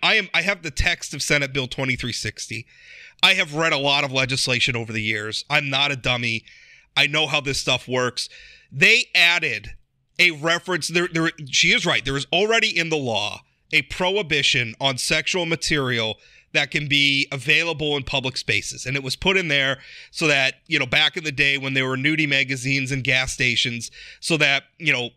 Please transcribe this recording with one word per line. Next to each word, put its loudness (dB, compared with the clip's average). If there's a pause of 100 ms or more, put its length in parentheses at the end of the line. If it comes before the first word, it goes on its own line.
I 2
am, 0
I 2
have -2
the -8
text -2
of -8
Senate 0
Bill -2
twenty-three -4
sixty. -8 (560)
I 4
have -2
read 2
a 0
lot 2
of -4
legislation 0
over -6
the -2
years. -4
I'm 0
not 0
a -2
dummy. -2 (520)
I 4
know 0
how -2
this -2
stuff -2
works. -2 (420)
They 4
added 2 (480)
a 4
reference. -2
There, 0
there, 0 (180)
she 4
is 2
right. 2
There -2
is -6
already 2
in -2
the 2
law -4 (320)
a 2
prohibition 0
on 0
sexual 0
material -2 (340)
that 0
can -2
be 2
available 0
in -4
public -4
spaces. -4
And -4
it -4
was -6
put 0
in 0
there 0 (320)
so -2
that, 2 (100)
you 0
know, 0
back 0
in -6
the -2
day 2
when -4
there 0
were -2
nudie 0
magazines 0
and -2
gas 0
stations, 0 (300)
so 0
that, 2 (140)
you 0
know -2